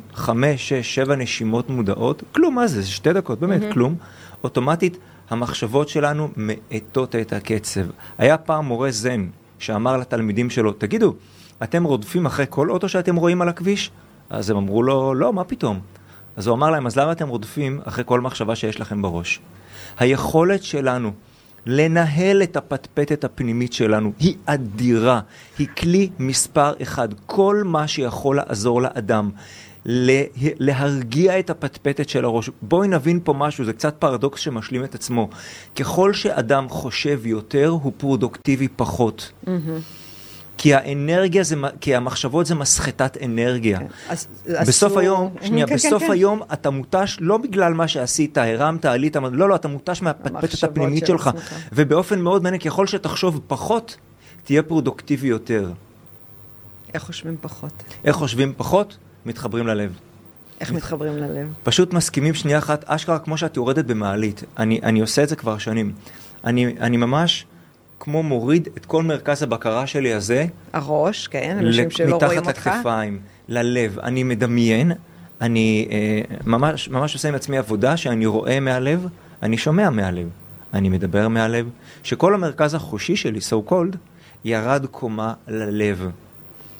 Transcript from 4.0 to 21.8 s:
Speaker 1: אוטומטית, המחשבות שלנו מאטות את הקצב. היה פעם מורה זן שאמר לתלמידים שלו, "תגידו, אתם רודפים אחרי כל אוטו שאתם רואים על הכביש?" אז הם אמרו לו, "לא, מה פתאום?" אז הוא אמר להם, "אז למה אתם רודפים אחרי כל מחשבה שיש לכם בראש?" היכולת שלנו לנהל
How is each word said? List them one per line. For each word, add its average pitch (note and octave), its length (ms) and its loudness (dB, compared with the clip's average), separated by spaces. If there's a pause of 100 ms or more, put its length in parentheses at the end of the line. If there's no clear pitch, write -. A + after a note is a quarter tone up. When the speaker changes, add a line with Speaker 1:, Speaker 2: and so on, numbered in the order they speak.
Speaker 1:
אוטומטית, E3 540 0 (320)
המחשבות A#2+ 600 -2
שלנו D3 480 0
מאטות A2 800 -4
את A2 180 -4
הקצב. G#2 480 -2 (360)
היה D3 200 6
פעם D#3 280 -2
מורה B2+ 260 -2
זן A2 360 -2 (320)
שאמר A#2 380 0
לתלמידים A#2+ 520 -2
שלו, A2 220 2
"תגידו, F#3+ 420 2 (500)
אתם E3+ 200 0
רודפים D3+ 420 0
אחרי C#3 240 0
כל D3 200 0
אוטו F#3 200 -2
שאתם F3+ 260 0
רואים F3 260 2
על F3 80 2
הכביש?" F3 420 -2 (380)
אז G#2 200 -4
הם G#2 80 2
אמרו G2+ 260 2
לו, C3+ 300 2
"לא, E3+ 200 2
מה F3+ 100 -2
פתאום?" A2+ 360 -4 (560)
אז G2+ 120 -6
הוא A#2 80 4
אמר D3 160 2
להם, C#3+ 160 0
"אז A2+ 100 -4
למה D3 140 4
אתם E3 180 -4
רודפים C3 560 -4
אחרי - 220 -4
כל B2 140 4
מחשבה A#2 340 -4
שיש A2 240 -4
לכם G#2 220 -4
בראש?" F2 380 -2 (600)
היכולת D#3+ 640 2
שלנו B2 480 -2 (540)
לנהל E3 760 4